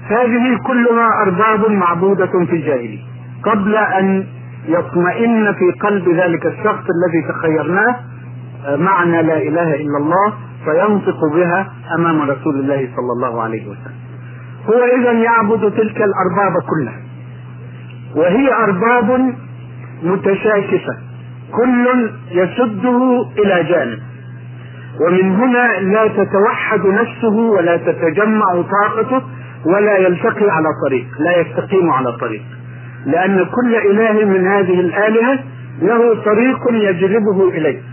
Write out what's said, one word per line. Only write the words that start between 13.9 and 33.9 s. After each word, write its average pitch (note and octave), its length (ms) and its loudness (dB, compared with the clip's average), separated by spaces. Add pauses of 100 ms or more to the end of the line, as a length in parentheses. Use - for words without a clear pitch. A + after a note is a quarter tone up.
هو A#3+ 180 4
إذن A#3+ 340 4
يعبد G#3+ 540 2
تلك G#3+ 300 -2
الأرباب F#3 600 0
كلها، C#3 380 -4 (1160)
وهي G#3 360 4
أرباب A#3 840 2 (680)
متشاكسة G3 920 0 (600)
كل B3 540 4 (200)
يسده A#3+ 960 2 (120)
إلى F#3+ 260 4
جانب، C#3+ 340 0 (1040)
ومن F#3 320 2
هنا A#3+ 480 2
لا G#3 280 2
تتوحد G3 800 0
نفسه G#3+ 500 0
ولا F#3+ 400 2
تتجمع F3 840 0
طاقته G#3+ 600 0 (440)
ولا G3+ 300 4
يلتقي F#3+ 540 2
على D#3 180 0 (180)
طريق، C3 200 -2 (120)
لا E3+ 220 2
يستقيم F3 500 0
على C3 220 0
طريق، A2 300 -6 (640)
لأن F3+ 380 2
كل A#3+ 300 0
إله G#3+ 500 4